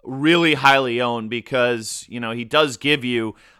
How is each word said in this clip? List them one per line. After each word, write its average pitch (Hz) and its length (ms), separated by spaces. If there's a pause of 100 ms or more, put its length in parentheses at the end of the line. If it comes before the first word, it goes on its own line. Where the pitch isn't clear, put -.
really 156 520
highly 135 440
owned 117 300
because, 120 800
you 120 100
know, 117 120
he 117 120
does 139 320
give 139 300
you 117 300 (240)